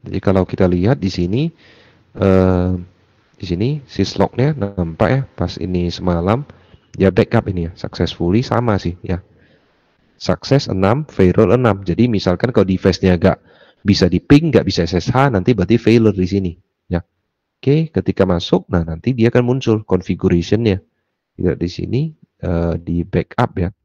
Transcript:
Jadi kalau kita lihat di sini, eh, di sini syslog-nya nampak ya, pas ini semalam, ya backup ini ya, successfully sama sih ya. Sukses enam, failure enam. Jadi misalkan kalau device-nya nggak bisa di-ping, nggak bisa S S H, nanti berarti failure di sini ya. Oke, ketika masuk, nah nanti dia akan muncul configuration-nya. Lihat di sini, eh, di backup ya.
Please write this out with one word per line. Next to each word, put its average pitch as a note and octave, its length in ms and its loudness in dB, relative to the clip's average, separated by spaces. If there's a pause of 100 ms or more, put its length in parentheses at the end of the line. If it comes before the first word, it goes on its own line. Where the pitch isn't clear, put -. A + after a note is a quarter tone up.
Jadi F#2 160 -8
kalau F#2+ 240 2
kita F#2 240 0
lihat F#2+ 320 0
di G2 80 -2
sini, G2+ 400 -2 (720)
eh, F#2 500 4 (680)
di F#2+ 80 -10
sini A#2 400 -2
syslog-nya A#2 640 -2
nampak G2 560 -2
ya, C3+ 120 0 (120)
pas E2+ 240 -6
ini F2 320 -4
semalam, F2+ 560 -2 (560)
ya F#2+ 80 4
backup G#2+ 400 0
ini F2+ 160 -4
ya, E2+ 160 -8
successfully F2+ 640 -2
sama A#2 320 0
sih F2 240 -6
ya. F2 240 -6 (960)
Sukses - 480 0
enam, A2 400 0
failure F#2+ 480 4
enam. G#2+ 240 2
Jadi A#2+ 320 0
misalkan G2 400 -2
kalau F#2+ 160 2
device-nya F#2 480 2
nggak F2 240 2 (480)
bisa G2 160 4
di-ping, C#3+ 480 2
nggak - 160 2
bisa F2+ 160 -2
S E2 80 -4
S F2 160 -2
H, C3 240 2
nanti G#2 240 0
berarti F#2+ 240 2
failure A2 320 4
di F#2 160 -2
sini F#2+ 240 -4 (400)
ya. E2+ 80 -2 (560)
Oke, D#3 320 0
ketika F#2+ 400 0
masuk, F#2 400 -2
nah E2+ 160 0
nanti E2 320 -4
dia A#2 160 2
akan B2 160 0
muncul B2 400 0
configuration-nya. F#2 880 0 (640)
Lihat F2+ 160 0
di F2 160 -4
sini, F2+ 280 -6 (440)
eh, E2+ 320 -2
di E2+ 240 -4
backup - 560 -4
ya. F#2 160 -4 (120)